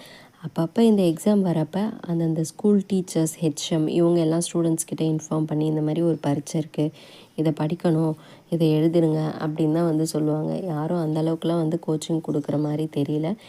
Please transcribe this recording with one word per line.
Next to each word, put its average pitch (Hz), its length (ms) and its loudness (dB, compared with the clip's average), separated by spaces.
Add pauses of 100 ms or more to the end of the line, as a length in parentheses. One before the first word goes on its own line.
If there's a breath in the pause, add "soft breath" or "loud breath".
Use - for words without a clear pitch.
(480 loud breath)
அப்பப்ப 165 320 -2
இந்த 220 240 6
எக்ஸாம் 175 600 2
வரப்ப 202 240 -4 (120)
அந்தந்த 165 420 -2
ஸ்கூல் 208 400 2 (100)
டீச்சர்ஸ், 165 480 -2
ஹெச் 156 280 -2
எம் 156 180 2
இவங்க 170 320 4
எல்லாம் 160 200 2
ஸ்டூடெண்ட்ஸ் 165 460 0
கிட்ட 160 180 -4
இன்ஃபார்ம் 156 400 0
பண்ணி, 156 220 -2
"இந்த 156 160 0
மாதிரி 156 200 0
ஒரு 165 200 2
பரீட்சை 147 380 -2
இருக்கு, 151 320 -2 (440 loud breath)
இதை 156 160 0
படிக்கணும், 160 640 0 (360 loud breath)
இதை 156 320 2
எழுதிருங்க" 160 400 2 (180)
அப்படின்னு 156 320 0
தான் 165 140 2
வந்து 160 220 0
சொல்லுவாங்க. 151 480 -2
யாரும் 160 420 -4
அந்த 156 240 -2
அளவுக்குலாம் 165 340 0
வந்து 165 320 0
கோச்சிங் 156 340 -2 (100)
கொடுக்குற 147 280 -2
மாதிரி 151 360 -2
தெரியல. 151 380 -2 (160 loud breath)